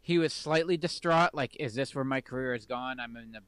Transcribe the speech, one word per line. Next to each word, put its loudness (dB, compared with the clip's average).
he 2
was 4
slightly 2
distraught. 4
Like, -4
"Is -4
this -2
where -2
my 0
career -4
has -6
gone? -6
I'm -10
in -16
a -16